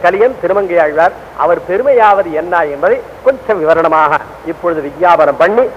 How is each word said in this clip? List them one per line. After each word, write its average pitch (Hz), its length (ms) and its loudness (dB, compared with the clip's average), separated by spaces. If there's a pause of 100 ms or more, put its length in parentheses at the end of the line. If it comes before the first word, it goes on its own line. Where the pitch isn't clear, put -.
கலியன் 214 360 2
திருமங்கை 175 440 0
ஆழ்வார் 151 320 0 (260)
அவர் 165 240 -2
பெருமையாவது 208 640 2 (100)
என்ன 175 220 -2 (100)
என்பதை 185 240 0 (280)
கொஞ்சம் 220 380 -2
விவரணமாக 156 600 2 (280)
இப்பொழுது 165 360 -4
விஞ்ஞாபனம் 151 560 2
பண்ணி 220 220 2 (100)